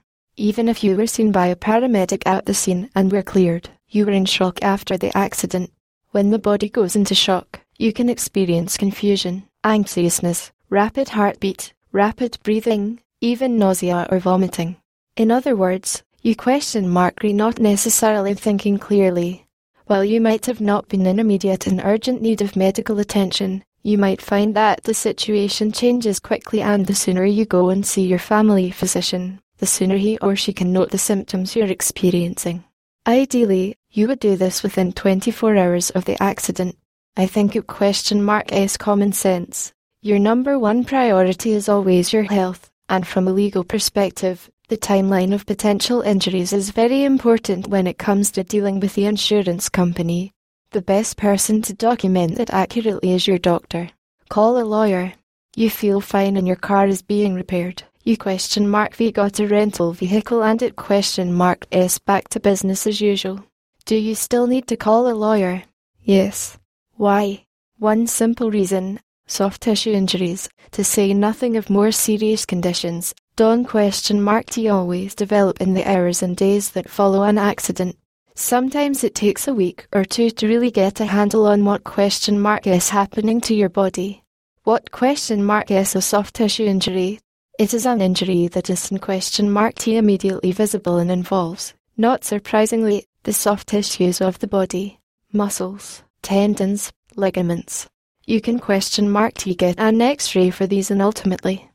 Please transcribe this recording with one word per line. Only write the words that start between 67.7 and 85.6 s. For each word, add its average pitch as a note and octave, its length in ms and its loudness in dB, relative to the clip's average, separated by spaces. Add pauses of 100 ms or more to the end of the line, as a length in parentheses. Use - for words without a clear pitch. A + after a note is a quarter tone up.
One A3 300 2
simple A3+ 420 0
reason, F#3+ 500 -2 (280)
soft - 340 -2
tissue A3 320 0
injuries, F#3 560 -2 (220)
to G3+ 120 -4
say G3 300 2
nothing A3 420 0
of G#3+ 140 -2
more G3+ 220 4
serious G#3+ 560 0
conditions, F3 680 -4 (220)
don't A#3 300 4
question G#3 540 0
mark G#3 280 0
T A3 220 -2
always F#3 440 -2
develop G3+ 480 0
in F#3 140 2
the F#3 120 -2
hours F3+ 360 0
and F3+ 120 -2
days G3 360 0
that - 180 -6
follow G3 320 2
an G#3 160 2
accident. F#3+ 580 -2 (400)
Sometimes C4+ 680 -2
it A3+ 100 -2
takes - 340 -2
a C#4+ 60 -2
week F#3+ 400 -2
or G3 100 2
two A#3 280 0
to A3+ 160 -2
really A#3 240 2
get G3 280 0
a G#3+ 60 -2
handle G#3 400 2
on G#3 180 4
what G3+ 200 0
question G3+ 560 0
mark G#3 260 0
is F3+ 240 2
happening G#3+ 520 0
to A3+ 120 -2
your G3+ 160 2
body. F#3+ 540 -2 (400)
What A#3 260 0
question A#3+ 540 -2
mark G#3 260 0